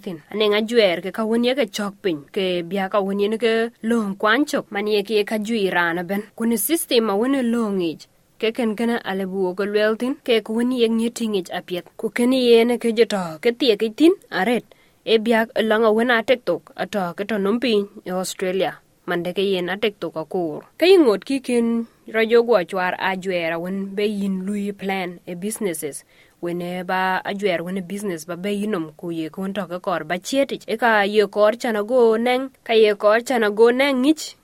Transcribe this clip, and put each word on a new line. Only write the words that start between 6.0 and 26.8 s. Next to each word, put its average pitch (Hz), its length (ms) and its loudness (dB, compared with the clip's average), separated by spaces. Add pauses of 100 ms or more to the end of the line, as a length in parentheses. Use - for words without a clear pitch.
ben. 202 200 -4 (120)
Kuni 226 220 -2
system 240 520 0
a 196 60 0
wen 262 240 0
e - 20 -2 (120)
long 214 260 -2
ich. 165 320 -6 (300)
Ke 226 100 0
ken 226 240 -2
kena 233 320 -2
ale 190 160 -4
buo 185 320 -2
ke 202 80 -2
luel 208 320 0
thin, 254 240 -4
ke 226 240 0
ku 220 160 -4
wen 247 160 0
ye 233 140 2
nye 226 260 0
ting 214 240 -2
ich 175 200 -8
apiet. 175 260 -8 (100)
Ku 214 160 -6
keni 254 320 2
ye 233 240 6
ne 240 100 2
ke 233 140 -2
jito, 202 480 0
ke 233 160 0
tie 226 240 2
ke 226 160 -2
thin, 339 240 6 (220)
aret. 233 260 0 (420)
E 226 80 4
biak 226 460 0
lang 220 240 2
a 214 40 6
wen 233 200 2
a 226 100 4
TikTok, - 540 -2
a 180 100 -6
to 175 320 -4
ke 202 80 -4
to 208 140 -2
num 196 200 0
piny 208 280 0 (180)
e 175 60 -8
Australia. 185 600 -2 (360)
Mande 175 260 -2
ke 196 80 -2
yen 180 280 -2
a 190 80 -4
TikTok 208 400 -6
a 160 80 -8
kur. 160 360 -6 (160)
Ke 320 140 2
ingot 247 340 6
ki 269 140 -2
ken 233 480 0 (260)
rajo 226 300 4
gwa 226 240 4
chwar 180 320 -2
a 185 180 -2
jwer 170 380 -4
a - 20 -4
wen 196 380 -6
be 208 100 -2
yin 196 400 -2
lui 202 260 -4
plan 190 540 -6
e 180 80 -10
businesses. 175 680 -6 (380)
Wene 175 420 -6